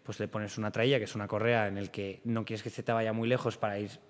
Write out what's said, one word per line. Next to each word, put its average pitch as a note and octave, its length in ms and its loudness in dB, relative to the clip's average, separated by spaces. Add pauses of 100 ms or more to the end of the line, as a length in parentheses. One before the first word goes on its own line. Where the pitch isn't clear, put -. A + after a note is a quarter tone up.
pues - 160 -8
le G#2+ 100 -2
pones G#2+ 300 -6
una G#2+ 140 -2
traía, B2 260 4
que G#2+ 60 0
es - 100 -8
una G#2 140 -2
correa A2 400 4
en G2 100 -2
el G2 120 -4
que G2 340 -6
no A2+ 200 0
quieres A2 180 -6
que A#2 80 -6
se - 120 -8
te - 80 0
vaya A2+ 220 2
muy A2+ 160 0
lejos B2 300 2
para G2+ 200 0
ir G2+ 120 -4 (200)